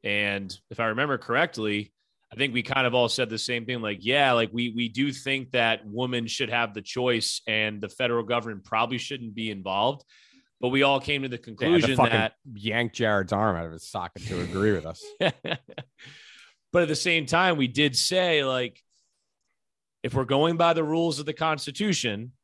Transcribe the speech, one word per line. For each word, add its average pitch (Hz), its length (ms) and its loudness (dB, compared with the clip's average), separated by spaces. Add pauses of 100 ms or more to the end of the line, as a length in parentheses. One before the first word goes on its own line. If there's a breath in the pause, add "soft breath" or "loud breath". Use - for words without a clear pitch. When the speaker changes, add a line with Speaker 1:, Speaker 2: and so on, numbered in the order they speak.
Speaker 1:
And 101 520 -2 (140)
if - 80 -12
I 117 80 0
remember 127 320 0
correctly, 110 720 -2 (380)
I 107 60 -18
think 131 160 0
we 123 100 0
kind 135 240 0
of 120 80 0
all 120 140 4
said 117 220 -2
the 110 80 -4
same 120 260 -4
thing, 120 160 -6
like, 104 220 -4
yeah, 131 300 4
like, 113 200 2
we, 120 180 -2
we 117 180 -2
do 131 220 0
think 135 420 -4
that 113 320 2
women 120 420 -4
should 113 240 -4
have 117 240 -2
the 104 80 -8
choice 123 640 -2
and 107 340 0
the 104 80 -6
federal 120 360 0
government 110 400 -4
probably 117 340 0
shouldn't 120 360 -10
be 110 160 -6
involved. 101 540 -2 (560 soft breath)
But 123 80 0
we 135 140 4
all 139 180 4
came 143 220 -4
to 135 60 -6
the 123 80 -8
Speaker 2:
Yeah, - 20 -10
the - 60 -16
Speaker 1:
conclusion 131 520 2
Speaker 2:
fucking 120 160 6
Speaker 1:
that 110 220 0 (200)
Speaker 2:
yanked 110 400 -2
Jared's 104 380 2
arm 101 240 2
out 82 100 -6
of 80 60 -10
his 80 160 -16
socket 90 380 -10
to 92 160 -4
agree 95 300 0
with 85 140 -2
us. - 160 -12 (180)
Speaker 1:
<laughs> 185 120 2 (1400 loud breath)
But 175 100 6
at 160 60 2
the 151 80 0
same 165 300 0
time, 170 300 4
we 131 120 2
did 135 280 2
say, 175 480 2
like, 127 360 -2 (1200)
if 120 100 -6
we're 131 120 2
going 147 320 4
by 170 160 4
the 160 120 2
rules 160 340 0
of 147 80 -8
the 156 60 -6
Constitution 147 1000 -2 (120)